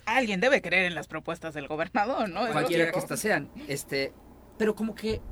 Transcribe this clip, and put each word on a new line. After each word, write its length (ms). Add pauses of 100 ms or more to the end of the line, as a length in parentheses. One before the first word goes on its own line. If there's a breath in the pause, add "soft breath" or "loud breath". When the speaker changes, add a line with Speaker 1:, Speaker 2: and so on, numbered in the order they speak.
Speaker 1:
Alguien 360
debe 200
creer 240
en 100
las 120
propuestas 460
del 140
gobernador, 640
¿no? 160
Es 80
Speaker 2:
Cualquiera 320
Speaker 1:
lógico. 140
Speaker 2:
que 40
estas 180
sean, 280 (200)
este, 420 (460)
pero 180
como 180
que 280 (100)